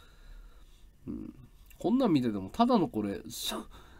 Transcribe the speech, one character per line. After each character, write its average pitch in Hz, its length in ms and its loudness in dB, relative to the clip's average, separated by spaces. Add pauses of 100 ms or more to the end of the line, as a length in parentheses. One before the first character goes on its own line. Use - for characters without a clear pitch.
(1040)
う - 60 -10
ん。 - 220 -12 (440)
こ 180 140 -2
ん 254 80 4
な 262 80 4
ん 185 40 4
見 139 120 6
て 120 80 2
て 101 80 -2
も、 95 100 -6
た - 160 2
だ 247 140 6
の 151 80 2
こ 107 160 -2
れ、 101 260 -4
シ - 240 -6
ョ-、 - 120 -8 (340)